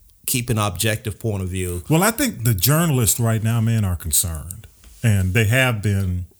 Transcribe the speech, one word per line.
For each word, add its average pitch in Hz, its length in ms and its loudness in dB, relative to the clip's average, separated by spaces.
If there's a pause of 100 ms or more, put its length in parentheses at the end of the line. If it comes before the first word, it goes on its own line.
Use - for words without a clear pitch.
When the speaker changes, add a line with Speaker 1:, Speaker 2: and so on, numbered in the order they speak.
(260)
Speaker 1:
keep 120 240 -2
an 110 80 0
objective 104 600 -2
point 101 240 -4
of 90 40 -6
view. 90 400 -4
Speaker 2:
Well, 160 140 4
I 220 80 4
think 226 320 -2
the 117 120 2
journalists 131 680 2
right 110 240 2
now, 117 160 0
man, 113 240 2
are 90 100 0
concerned, 78 720 -4 (340)
and 98 320 2
they 113 120 2
have 120 380 2
been 95 440 -2 (140)